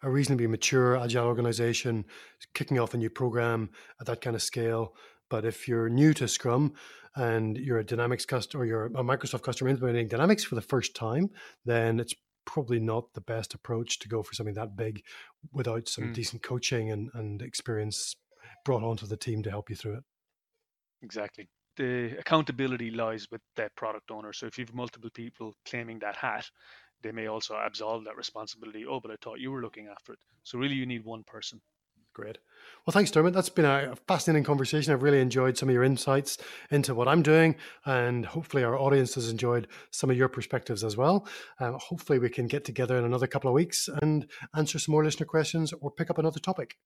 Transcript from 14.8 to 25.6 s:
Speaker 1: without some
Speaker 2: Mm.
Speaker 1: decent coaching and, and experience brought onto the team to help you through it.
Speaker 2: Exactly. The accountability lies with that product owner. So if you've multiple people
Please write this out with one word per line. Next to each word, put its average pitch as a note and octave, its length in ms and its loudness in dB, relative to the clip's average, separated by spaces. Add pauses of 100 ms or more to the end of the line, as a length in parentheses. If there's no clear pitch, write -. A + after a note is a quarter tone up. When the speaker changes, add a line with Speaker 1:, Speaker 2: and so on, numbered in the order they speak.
Speaker 1:
without A#2 340 -2
some - 180 -6
Speaker 2:
Mm. A#2+ 100 -6
Speaker 1:
decent A#2 280 -6
coaching A#2+ 480 -2
and, G#2+ 220 -4
and G#2 280 -6
experience G#2+ 720 -6 (500)
brought A#2+ 180 2
onto A2+ 220 -2
the G#2 120 -4
team A2 260 -4
to G#2 80 -4
help G#2 180 -8
you G#2 80 -8
through G#2+ 220 -8
it. C3+ 40 -20 (1000)
Speaker 2:
Exactly. G#2 460 -12 (300)
The B2 420 -4
accountability B2+ 720 0
lies A2+ 400 -4
with A2+ 100 -14 (140)
that G#2+ 200 -6
product A2 360 -8
owner. G#2+ 220 -14
So - 140 -12
if - 100 -12
you've A#2 160 -10
multiple A#2+ 400 -10
people A#2 400 -14 (120)